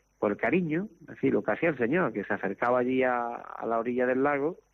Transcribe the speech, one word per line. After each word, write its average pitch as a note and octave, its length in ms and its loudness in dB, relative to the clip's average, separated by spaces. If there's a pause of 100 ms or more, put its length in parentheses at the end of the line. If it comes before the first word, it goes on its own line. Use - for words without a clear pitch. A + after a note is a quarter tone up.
(180)
por G#2+ 120 0
el G2+ 80 -2
cariño, E3 500 0 (140)
es - 60 -20
decir, - 260 0
lo G#2+ 80 2
que - 80 -2
hacía D#3+ 200 0
el D3 60 -2
Señor, B2+ 380 0
que G2 100 -2
se - 80 -4
acercaba G#2 460 0
allí B2+ 240 2
a, A#2+ 320 0
a G1+ 320 -10
la A2+ 140 0
orilla B2 260 0
del C3 160 2
lago C#3+ 340 0 (180)